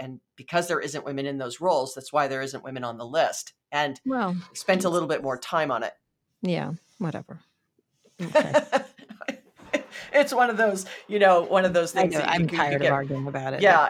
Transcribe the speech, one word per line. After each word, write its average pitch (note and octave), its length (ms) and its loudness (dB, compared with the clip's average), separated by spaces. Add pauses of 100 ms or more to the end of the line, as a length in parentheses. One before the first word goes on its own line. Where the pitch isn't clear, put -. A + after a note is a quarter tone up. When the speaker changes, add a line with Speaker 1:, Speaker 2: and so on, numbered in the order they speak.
Speaker 1:
and C3 180 -12 (160)
because E3+ 320 -4
there E3+ 140 -2
isn't C#3+ 240 -8
women C#3 220 -6
in C#3 120 -6
those B2+ 220 -10
roles, D3+ 340 0
that's - 180 -16
why D3 140 2
there C3+ 160 -4
isn't C3+ 220 -10
women C3 180 -10
on A#2 140 -8
the A#2 100 -12
list." C3+ 460 -2 (180)
And D3 340 -2
Speaker 2:
Well, A#3+ 300 -2 (200)
Speaker 1:
spent F#3+ 260 0
a F#3+ 80 0
Speaker 2:
geez. - 40 -2
Speaker 1:
little E3 160 0
bit D3 140 -2
more C3 160 -4
time D#3 320 -2
on A#2 140 -2
it. - 80 -6 (500)
Speaker 2:
Yeah, D#3 300 -2 (260)
whatever. - 400 -8 (840)
Okay. F#3 380 0
Speaker 1:
<laughs> D4 60 -2 (1500)
It's C#4 200 4
one B3 180 4
of G#3+ 60 -2
those, G3 300 0 (220)
you G#3 120 0
know, F#3 220 8
one F#3+ 220 2
of F3+ 80 2
those E3+ 220 2
Speaker 2:
I F#3 80 2
Speaker 1:
things E3+ 120 2
Speaker 2:
know, D3+ 60 0
Speaker 1:
that - 80 0
you E3 60 2
Speaker 2:
I'm E3+ 140 2
Speaker 1:
can, - 0 -
you E3 80 -4
Speaker 2:
tired D3 200 2
of C#3 60 0
Speaker 1:
get C#3+ 100 4
Speaker 2:
arguing C#3 360 -2
about C3+ 260 -6
it, C#3+ 80 -4
Speaker 1:
Yeah, E3+ 280 8